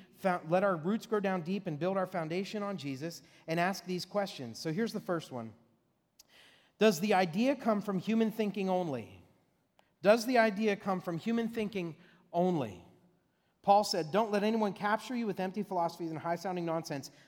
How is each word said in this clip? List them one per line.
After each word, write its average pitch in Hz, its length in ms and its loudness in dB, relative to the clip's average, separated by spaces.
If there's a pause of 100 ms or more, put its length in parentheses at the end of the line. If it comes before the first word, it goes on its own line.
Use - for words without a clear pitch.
(200)
found, 170 320 0
let 185 120 6
our 196 120 4
roots 185 320 -2
grow 214 120 0
down 190 220 0
deep 190 240 -4
and 151 140 -4
build 185 180 0
our 185 80 2
foundation 185 560 -4
on 202 160 -4
Jesus 143 460 -6 (240)
and 165 120 0
ask 185 280 0
these 180 180 -4
questions. 147 540 -4
So 160 120 -4
here's 220 220 -2
the 214 60 -6
first 170 320 -4
one. 117 200 -10 (1300)
Does 202 220 4
the 208 160 2
idea 190 400 2
come 208 260 0
from 196 160 -4
human 220 340 2
thinking 202 380 -2
only? 156 400 -2 (920)
Does 214 240 6
the 254 100 4
idea 214 380 4
come 190 260 -2
from 170 160 -4
human 233 320 -2
thinking 196 460 -4 (360)
only? 156 540 0 (800)
Paul 202 200 6
said, 165 280 -2
"Don't 208 200 2
let 202 120 4
anyone 214 300 2
capture 214 420 -2
you 233 100 -2
with 190 140 -2
empty 190 240 -2
philosophies 170 480 -2
and 156 80 -6
high-sounding 170 480 -2
nonsense 160 420 -4 (180)